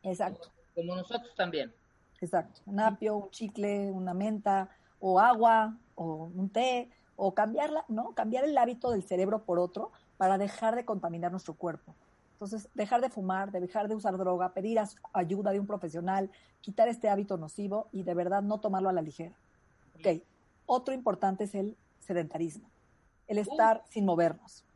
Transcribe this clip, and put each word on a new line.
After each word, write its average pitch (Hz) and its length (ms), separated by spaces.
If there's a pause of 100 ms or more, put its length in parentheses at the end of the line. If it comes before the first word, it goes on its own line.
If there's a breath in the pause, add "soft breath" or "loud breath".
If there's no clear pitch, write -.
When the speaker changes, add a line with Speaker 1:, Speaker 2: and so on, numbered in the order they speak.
Speaker 1:
Exacto. 190 480 (240)
Speaker 2:
Como, 170 120
como 180 100
nosotros 233 380
también. 160 380 (460)
Speaker 1:
Exacto. 170 460
Un 202 160
apio, 214 340
un 202 140
chicle, 202 640
una 185 220
menta, 196 560 (300 soft breath)
o 185 220
agua, 220 560 (180)
o 160 300
un 185 240
té, 247 420 (240 soft breath)
o 196 180
cambiarla, 294 540
¿no? 233 260
Cambiar 233 300
el 294 140
hábito 247 340
del 196 120
cerebro 196 420
por 175 140
otro 180 320 (260 soft breath)
para 190 200
dejar 214 380
de 240 100
contaminar 175 460
nuestro 175 220
cuerpo. 160 420 (380)
Entonces, 208 400
dejar 214 280
de 254 80
fumar, 196 420
de 185 80
dejar 202 280
de 220 80
usar 202 220
droga, 180 360
pedir 220 260
as-, 202 160 (180)
ayuda 190 380
de 202 80
un 202 80
profesional, 190 640 (320 soft breath)
quitar 220 260
este 226 220
hábito 202 280
nocivo 202 540
y 190 120
de 175 100
verdad 180 280
no 208 200
tomarlo 196 280
a 185 40
la 170 80
ligera. 165 360 (580)
Ok, 165 280 (420)
otro 247 280
importante 202 520
es 202 100
el 208 220 (220)
sedentarismo, 165 680 (580)
el 208 120
Speaker 2:
Uh. - 20
Speaker 1:
estar 226 480
sin 208 160
movernos. 170 600 (100)